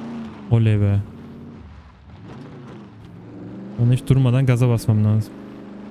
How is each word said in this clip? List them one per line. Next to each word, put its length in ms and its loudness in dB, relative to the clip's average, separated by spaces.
Oley 300 4
be. 200 2
Onu 100 6
hiç 160 2
durmadan 380 4
gaza 220 4
basmam 360 4
lazım. 280 2